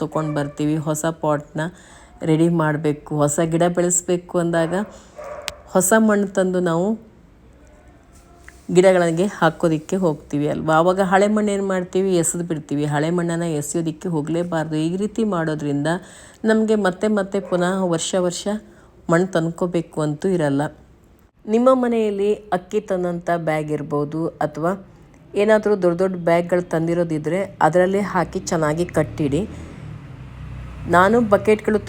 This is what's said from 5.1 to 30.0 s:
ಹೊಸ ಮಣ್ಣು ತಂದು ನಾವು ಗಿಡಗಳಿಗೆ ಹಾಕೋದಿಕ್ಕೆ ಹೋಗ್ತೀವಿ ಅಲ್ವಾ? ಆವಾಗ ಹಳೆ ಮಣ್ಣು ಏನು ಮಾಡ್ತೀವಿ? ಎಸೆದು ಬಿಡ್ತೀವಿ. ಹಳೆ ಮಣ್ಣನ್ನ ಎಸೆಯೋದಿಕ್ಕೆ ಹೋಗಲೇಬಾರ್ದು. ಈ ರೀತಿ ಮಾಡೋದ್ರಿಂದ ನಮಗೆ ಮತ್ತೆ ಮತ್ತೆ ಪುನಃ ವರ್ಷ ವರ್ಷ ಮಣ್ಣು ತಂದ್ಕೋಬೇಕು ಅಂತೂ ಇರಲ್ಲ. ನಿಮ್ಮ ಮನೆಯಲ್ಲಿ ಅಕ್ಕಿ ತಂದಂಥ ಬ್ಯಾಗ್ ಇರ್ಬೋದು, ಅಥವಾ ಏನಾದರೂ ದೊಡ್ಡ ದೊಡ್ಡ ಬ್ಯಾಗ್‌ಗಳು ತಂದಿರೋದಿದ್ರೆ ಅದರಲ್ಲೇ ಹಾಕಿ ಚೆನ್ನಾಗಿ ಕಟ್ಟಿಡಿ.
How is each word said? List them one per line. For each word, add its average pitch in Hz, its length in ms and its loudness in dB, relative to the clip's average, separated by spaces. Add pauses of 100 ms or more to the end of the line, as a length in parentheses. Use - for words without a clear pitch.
ಹೊಸ 185 200 4 (140)
ಮಣ್ಣು 202 200 2 (100)
ತಂದು 185 220 2 (100)
ನಾವು 170 180 2 (1900)
ಗಿಡಗಳಿಗೆ 180 500 4 (120)
ಹಾಕೋದಿಕ್ಕೆ 160 680 0
ಹೋಗ್ತೀವಿ 147 500 -2
ಅಲ್ವಾ? 156 280 0
ಆವಾಗ 185 200 2 (100)
ಹಳೆ 196 240 6
ಮಣ್ಣು 208 200 0
ಏನು 196 160 -2
ಮಾಡ್ತೀವಿ? 185 400 0 (100)
ಎಸೆದು 175 300 -2
ಬಿಡ್ತೀವಿ. 147 420 -4
ಹಳೆ 151 240 0
ಮಣ್ಣನ್ನ 170 300 -2 (140)
ಎಸೆಯೋದಿಕ್ಕೆ 160 540 -4
ಹೋಗಲೇಬಾರ್ದು. 160 600 -2
ಈ 160 260 -2
ರೀತಿ 214 220 -2 (100)
ಮಾಡೋದ್ರಿಂದ 151 560 -2 (600)
ನಮಗೆ 220 360 2
ಮತ್ತೆ 185 320 0
ಮತ್ತೆ 196 220 -2 (100)
ಪುನಃ 180 320 0 (140)
ವರ್ಷ - 180 -4 (140)
ವರ್ಷ 175 200 -6 (640)
ಮಣ್ಣು 175 240 4
ತಂದ್ಕೋಬೇಕು 165 720 -2
ಅಂತೂ 151 300 -2
ಇರಲ್ಲ. 143 240 0 (920)
ನಿಮ್ಮ 247 160 6 (140)
ಮನೆಯಲ್ಲಿ 214 460 0 (280)
ಅಕ್ಕಿ 202 220 -4 (100)
ತಂದಂಥ 175 400 -2 (200)
ಬ್ಯಾಗ್ 151 280 -2
ಇರ್ಬೋದು, 147 420 -4 (260)
ಅಥವಾ 156 260 -2 (680)
ಏನಾದರೂ 208 320 4 (100)
ದೊಡ್ಡ 175 200 2
ದೊಡ್ಡ 190 120 0 (140)
ಬ್ಯಾಗ್‌ಗಳು 175 340 2 (100)
ತಂದಿರೋದಿದ್ರೆ 165 680 -2 (260)
ಅದರಲ್ಲೇ 185 360 4 (120)
ಹಾಕಿ 180 260 -2 (120)
ಚೆನ್ನಾಗಿ 160 340 0 (120)
ಕಟ್ಟಿಡಿ. 156 460 0 (1500)